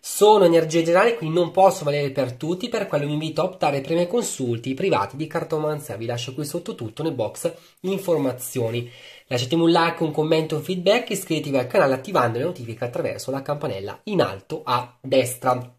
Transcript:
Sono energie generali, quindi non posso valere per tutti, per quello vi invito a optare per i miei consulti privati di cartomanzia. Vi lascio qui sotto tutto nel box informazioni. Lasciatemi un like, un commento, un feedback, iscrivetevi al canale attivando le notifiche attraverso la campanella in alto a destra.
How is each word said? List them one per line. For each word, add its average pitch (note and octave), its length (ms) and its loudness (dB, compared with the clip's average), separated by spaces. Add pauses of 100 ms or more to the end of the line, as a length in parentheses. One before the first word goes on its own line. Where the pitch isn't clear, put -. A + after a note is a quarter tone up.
Sono G#3 380 6
energie E3 400 6
generali, F#3+ 320 4
quindi E3 240 -2
non E3 120 2
posso F#3+ 340 6
valere C#3+ 260 0
per C3 220 -2
tutti, F#3 340 -4
per A3+ 200 -2
quello D3 180 -2
vi D3 80 -2
invito D3+ 260 -2
a E3 60 2
optare D3+ 340 0
per C#3 120 -6
i - 20 2
miei F3 140 2
consulti C3 680 -4
privati C3+ 420 -2
di D3+ 120 -6
cartomanzia. D3+ 680 -4
Vi A2+ 100 -8
lascio A#2+ 280 -6
qui D3+ 100 -6
sotto F3 320 -8
tutto A#2 260 -10
nel D#3+ 120 -2
box A#2+ 360 -4 (340)
informazioni. B2+ 1080 -2 (360)
Lasciatemi B2+ 340 0
un E3 100 6
like, E3+ 320 2
un D#3 80 -2
commento, D#3 460 0
un D3 40 -4
feedback, F#3+ 500 0
iscrivetevi D3 460 -2
al B2 100 0
canale C#3+ 260 4
attivando C3 440 0
le C3 60 -2
notifiche B2 400 -6
attraverso B2 480 -6
la C3+ 100 -4
campanella A#2+ 640 -6
in G3+ 180 0
alto G2 440 -4
a B2 340 -2
destra. B2+ 800 0